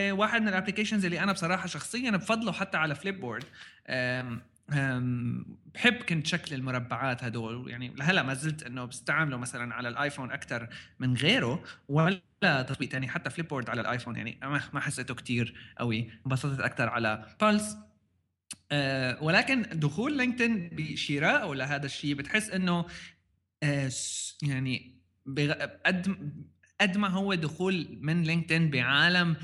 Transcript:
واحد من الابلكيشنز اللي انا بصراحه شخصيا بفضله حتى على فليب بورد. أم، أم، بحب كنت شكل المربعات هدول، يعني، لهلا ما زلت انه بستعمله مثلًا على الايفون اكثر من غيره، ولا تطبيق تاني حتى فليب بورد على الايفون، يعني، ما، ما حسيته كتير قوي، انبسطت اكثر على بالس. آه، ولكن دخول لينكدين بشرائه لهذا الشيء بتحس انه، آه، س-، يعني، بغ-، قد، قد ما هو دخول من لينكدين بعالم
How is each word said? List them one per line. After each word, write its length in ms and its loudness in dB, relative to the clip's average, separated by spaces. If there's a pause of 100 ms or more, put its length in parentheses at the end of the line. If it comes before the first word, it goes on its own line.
(200)
واحد 220 4
من 60 2
الابلكيشنز 560 2
اللي 160 0
انا 120 2
بصراحه 340 0
شخصيا 440 -4
بفضله 420 2
حتى 240 -2
على 180 2
فليب 260 -6
بورد. 240 -6 (420)
أم، 560 -2 (300)
أم، 760 0 (280)
بحب 200 6
كنت 320 -2
شكل 280 -4
المربعات 680 -2
هدول، 460 -6
يعني، 260 -8
لهلا 260 4
ما 120 -2
زلت 280 -4
انه 220 -8
بستعمله 520 0
مثلًا 380 -6
على 140 -4
الايفون 440 -2
اكثر 360 -6 (300)
من 180 2
غيره، 480 4 (240)
ولا 340 4 (200)
تطبيق 460 2
تاني 200 -4
حتى 220 -4
فليب 180 -6
بورد 220 -4
على 100 0
الايفون، 360 -2
يعني، 260 -8
ما، 200 0 (100)
ما 80 -4
حسيته 340 -4
كتير 400 -2 (240)
قوي، 320 0 (160)
انبسطت 340 -2
اكثر 280 0
على 380 0 (140)
بالس. 360 4 (960)
آه، 500 0
ولكن 400 4 (100)
دخول 440 0
لينكدين 560 2
بشرائه 840 0
لهذا 320 -2
الشيء 280 -2
بتحس 360 0
انه، 360 2 (760)
آه، 260 2
س-، 540 -6
يعني، 580 -4 (260)
بغ-، 400 0 (200)
قد، 460 0 (480)
قد 160 2
ما 120 2
هو 260 2
دخول 640 -2
من 220 2
لينكدين 480 4
بعالم 720 4